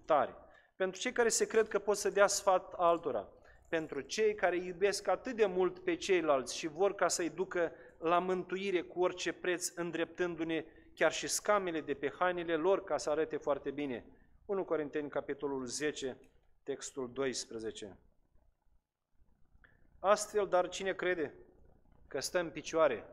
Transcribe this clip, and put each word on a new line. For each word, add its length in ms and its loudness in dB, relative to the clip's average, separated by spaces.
tari, 300 4
pentru 240 -2
cei 120 -2
care 180 2
se 180 2
cred 200 2
că 120 0
pot 180 0
să 120 -2
dea 180 6
sfat 460 2
altora, 560 2
pentru 320 -2
cei 340 2
care 200 2
iubesc 520 0
atât 280 0
de 100 4
mult 340 2
pe 160 0
ceilalți 640 2
și 100 -6
vor 280 2
ca 120 2
să-i 220 -2
ducă 420 -2
la 220 2
mântuire 640 -2
cu 200 -6
orice 320 0
preț, 340 -4
îndreptându-ne 960 -4
chiar 180 4
și 160 -4
scamele 540 0
de 120 -4
pe 160 -2
hainele 360 0
lor 280 2
ca 140 -2
să 120 -4
arate 280 0
foarte 340 -2
bine.” 340 -6
Unu 200 -2
Corinteni, 440 -2
capitolul 560 -4
zece, 520 -4
textul 500 -8
doisprezece. 840 -6
Astfel, 480 2
dar 220 2
cine 240 -4
crede 400 -2
că 120 -6
stă 200 -2
în 100 -2
picioare 640 0